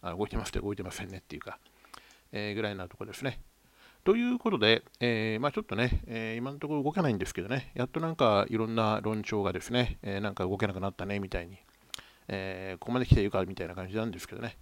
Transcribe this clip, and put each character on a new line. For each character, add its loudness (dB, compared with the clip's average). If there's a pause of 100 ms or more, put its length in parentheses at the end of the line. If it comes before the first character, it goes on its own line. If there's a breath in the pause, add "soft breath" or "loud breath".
あ、 -6
動 0
い -6
て -4
ま -2
す -6
っ -10
て、 -2
動 -2
い -4
て -8
ま -6
せ -8
ん -10
ね -10
っ -10
て -14
い -10
う -16
か、 -12 (720 loud breath)
え -4
ー、 -4
ぐ -2
ら 0
い -4
な -8
と -18
こ -8
で -12
す -12
ね。 -4 (600 loud breath)
と 6
い 2
う 2
こ 2
と 2
で、 6 (160)
え 2
ー、 -2
ま 2
あ、 -14
ち -4
ょ -4
っ -6
と -6
ね、 2
え -4
ー、 -4
今 -4
の -12
と -6
こ 0
ろ 2
動 4
か 2
な 6
い 4
ん 0
で 0
す -8
け -4
ど -6
ね、 -2
や 0
っ -6
と -4
な 0
ん -4
か 6
い 0
ろ 2
ん -4
な 4
論 0
調 0
が 0
で -4
す -8
ね、 2
え -2
ー、 -2
な -2
ん -8
か -2
動 0
け 2
な 0
く -4
な 0
っ -12
た -8
ね -2
み -4
た -2
い -8
に、 -16 (680 loud breath)
え -6
ー、 -14
こ -10
こ -2
ま 2
で 2
来 10
て 6
い 4
る 2
か 2
み -6
た -6
い -4
な -8
感 -6
じ -4
な 0
ん -2
で -8
す -12
け -14
ど -10
ね。 -8